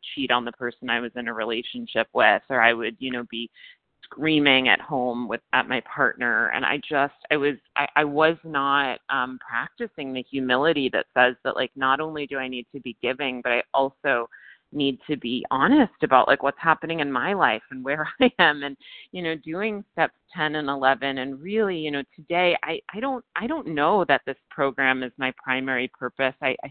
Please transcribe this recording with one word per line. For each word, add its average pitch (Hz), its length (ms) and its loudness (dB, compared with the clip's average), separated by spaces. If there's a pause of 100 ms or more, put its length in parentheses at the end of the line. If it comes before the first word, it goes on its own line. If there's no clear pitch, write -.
(140)
cheat 131 180 -2
on 123 140 2
the 120 60 -8
person 123 380 -8
I 117 100 0
was 117 160 -6
in 120 120 -8
a 117 60 -6
relationship 113 800 -4
with, 107 360 6
or 127 120 2
I 117 120 6
would, 117 260 -4
you 131 120 -6
know, 123 180 -6
be 117 200 -8 (540)
screaming 143 680 4
at 101 120 6
home 123 460 -4
with, 113 140 -6 (120)
at 127 140 2
my 127 140 -2
partner. 117 680 0
And 123 160 -2
I 143 120 0
just, 147 360 0 (180)
I 151 60 2
was, 143 180 0 (200)
I, 139 200 0
I 151 80 6
was 156 400 2
not, 139 560 0 (100)
um, 127 380 -4
practicing 135 680 -8
the 127 160 -6
humility 135 640 2
that 95 200 0
says 127 300 4
that, 135 120 -4
like, 127 200 -4
not 135 240 0
only 156 260 -6
do 139 120 -8
I 131 100 -6
need 127 260 -10
to 139 80 -10
be 117 200 -10
giving, 127 400 -4
but 123 100 -2
I 120 120 0 (100)
also 135 560 0 (440)
need 139 260 -2 (100)
to 151 80 0
be 123 320 -4
honest 208 440 4 (100)
about, 131 240 6
like, - 160 2
what's 139 160 -2
happening 165 400 0
in 143 120 -2
my 135 220 -2
life 127 280 2 (100)
and 131 120 -12
where 147 320 -4
<laughs> - 60 2
I 254 180 6
am, 147 240 4
and, 139 120 -6 (360)
you 180 100 -8
know, 160 140 -2
doing 202 480 -6 (100)
steps 160 200 0 (220)
ten 151 200 -2
and 151 140 -4
eleven. 135 500 0
And 135 220 -8
really, 196 360 -2
you 156 140 -4
know, 143 120 -4 (120)
today 170 480 2
I, 160 160 -6 (140)
I 196 60 -10
don't, 254 240 -6 (120)
I 190 120 -4
don't 277 200 -4
know 165 400 2
that 139 180 4
this 135 100 -6 (140)
program 131 540 0
is 123 140 -10
my 131 240 -2
primary 131 560 -2
purpose. 131 440 -2
I, 131 220 0
I - 80 -10